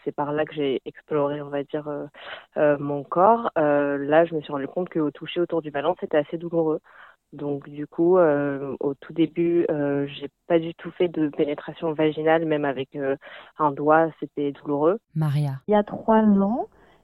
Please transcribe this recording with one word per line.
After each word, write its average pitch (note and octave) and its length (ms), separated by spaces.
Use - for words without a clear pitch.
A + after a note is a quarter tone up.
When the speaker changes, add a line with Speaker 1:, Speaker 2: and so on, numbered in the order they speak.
Speaker 1:
c'est D3+ 100
par D3 160
là D3+ 140
que - 80
j'ai C#3 320
exploré, D3 560
on C#3+ 80
va C#3+ 140
dire, D3 260
euh, D3 160
euh, D3 240
mon C#3+ 240
corps, A3+ 540
euh, C#3+ 400
là, C#3+ 260
je E3 120
me D3+ 60
suis D3 120
rendu C#3 140
compte F3+ 200
qu'au D3+ 240
toucher E3+ 300
autour E3 200
du D3+ 80
vagin, D3 300
c'était - 180
assez D#3 200
douloureux. E3 420
Donc, C#3+ 360
du D3 180
coup, F3 300
euh, C#3+ 640
au C#3+ 120
tout - 200
début, E3+ 560
euh, C#3+ 360
j'ai C#3+ 220
pas E3+ 100
du E3 160
tout - 160
fait F3+ 160
de D#3 220
pénétration D3+ 640
vaginale, D#3 520
même D3+ 200
avec, C3+ 320
euh, C#3 180
un D3+ 140
doigt, D#3 380
c'était D3 320
douloureux. D3+ 480
Speaker 2:
Maria. D3 540
Speaker 3:
Il - 20
y G#3 40
a G#3 80
trois A3 400
ans, G#3 440